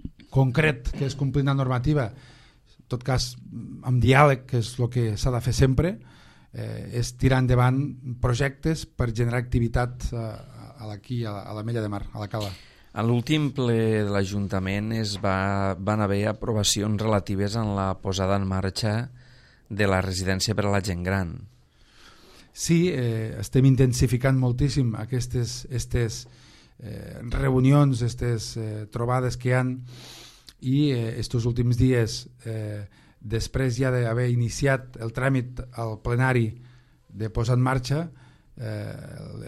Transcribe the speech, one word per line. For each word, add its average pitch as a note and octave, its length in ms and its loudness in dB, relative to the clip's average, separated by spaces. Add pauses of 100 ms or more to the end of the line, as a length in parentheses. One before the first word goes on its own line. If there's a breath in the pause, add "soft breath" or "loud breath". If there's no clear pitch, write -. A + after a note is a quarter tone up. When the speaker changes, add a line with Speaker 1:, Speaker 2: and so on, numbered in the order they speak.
(340)
Speaker 1:
concret C3+ 640 2
que C#3 100 -2
és C3 80 -4
complir C#3 300 0
una C#3 100 2
normativa, C3 540 2
en - 800 -20
tot B2+ 140 -4
cas, B2+ 300 -2 (500)
amb B2+ 180 2
diàleg, C3+ 460 6
que B2 160 -2
és - 160 -8
el B2 100 0
que A#2+ 160 0 (140)
s'ha C3+ 100 2
de B2 140 -2
fer A#2+ 100 0
sempre, D3+ 440 4 (540 loud breath)
eh, A2 460 -8
és B2 220 -4
tirar C3 240 4
endavant B2 360 4 (400)
projectes C#3 680 0
per B2 260 -2
generar A#2+ 320 0
activitat, B2 680 0
eh, A#2 160 -6 (520)
a A2 80 -12
l'aquí, A2+ 360 -8
a G#2+ 120 -6
la, G2+ 140 -10
a G#2 40 -10
l'Ametlla A2 300 -4
de G#2 80 -4
Mar, G2+ 200 -6
a G#2+ 120 -8
la G#2 80 -10
Cala. G#2 180 -4 (440 loud breath)
Speaker 2:
A G#2+ 80 -2
l'últim A#2+ 480 2
ple A2+ 540 2
de G2+ 100 -2
l'Ajuntament G2+ 800 -2
es G#2+ 240 -4
va, G2 560 0
van G#2+ 300 0
haver G2+ 260 0
aprovacions G#2+ 720 0
relatives G2+ 560 0
en G#2+ 160 0
la F#2+ 140 0 (100)
posada F#2+ 400 0
en G2 80 0
marxa F#2+ 460 0 (760 soft breath)
de G2+ 240 0
la F#2+ 80 4
residència F#2+ 560 -2
per G2+ 140 0
a G2+ 80 2
la G2 80 0
gent F2+ 180 -4
gran. F#2 300 -2 (1200 loud breath)
Speaker 1:
Sí, E3+ 400 2
eh, A2+ 460 -2
estem C3 260 4
intensificant C3 720 4
moltíssim B2+ 560 0
aquestes, A#2+ 720 -4 (100)
estes, A#2 460 -2 (580 loud breath)
eh, - 400 -14 (160)
reunions, C3+ 720 4
estes, A#2 460 -2 (100)
eh, G#2+ 320 -8
trobades B2 480 -2
que B2 80 0
hi B2+ 80 4
ha, B2+ 60 2 (960 loud breath)
i, C3 160 2 (140)
eh, A#2 260 -2
estos A#2 320 -2
últims A#2+ 320 2
dies, B2 460 2 (180)
eh, G#2+ 400 -6 (320 soft breath)
després A#2+ 560 0
ja C3 160 2
d'haver B2 400 2
iniciat A#2+ 720 0
el A2+ 80 -6
tràmit B2+ 560 0 (160)
al A2 160 -4
plenari B2 480 2 (640 soft breath)
de G2+ 240 -6
posar A#2+ 240 2
en B2+ 80 4
marxa, C3 380 0 (500 soft breath)
eh, G#2+ 400 -8 (540)